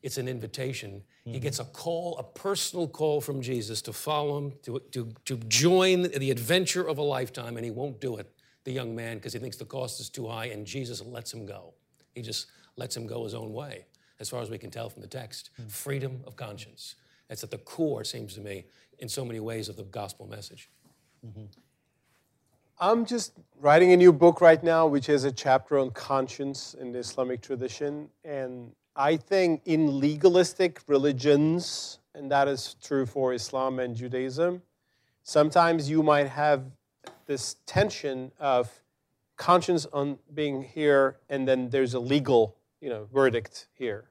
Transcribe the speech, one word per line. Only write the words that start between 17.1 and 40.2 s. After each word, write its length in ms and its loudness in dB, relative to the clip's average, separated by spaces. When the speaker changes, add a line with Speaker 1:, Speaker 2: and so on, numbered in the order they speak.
Speaker 1:
That's 160 -12
at 80 -14
the 80 -10
core, 460 -4
seems 300 -10
to 60 -16
me, 240 -12
in 100 -12
so 160 -6
many 160 -8
ways 280 -8
of 60 -14
the 80 -16
gospel 440 -12
message. 420 -18
Speaker 2:
Mm-hmm. 180 -18
Speaker 3:
I'm 260 2
just 280 -6
writing 320 8
a 60 10
new 160 12
book 260 6
right 240 8
now, 240 4
which 200 0
has 180 2
a 60 0
chapter 460 2
on 140 0
conscience 840 -6
in 180 -10
the 60 -8
Islamic 420 -6
tradition. 680 -8
And 480 -10
I 220 2
think 480 2
in 340 2
legalistic 880 4
religions, 1120 2
and 160 -8
that 160 4
is 340 -6
true 240 0
for 280 -2
Islam 460 -4
and 160 -4
Judaism, 640 -4
sometimes 640 4
you 120 4
might 280 4
have 340 0
this 400 -6
tension 720 -2
of 320 2
conscience 560 4
on 260 -4